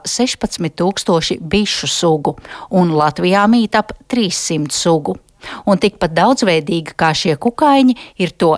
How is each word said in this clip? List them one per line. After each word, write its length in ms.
sešpadsmit 760
tūkstoši 640
bišu 500
sugu, 460
un 280
Latvijā 560
mīt 240
ap 280
trīssimt 680
sugu. 480
Un 180
tikpat 340
daudzveidīga 800
kā 180
šie 220
kukaiņi 640
ir 180
to 280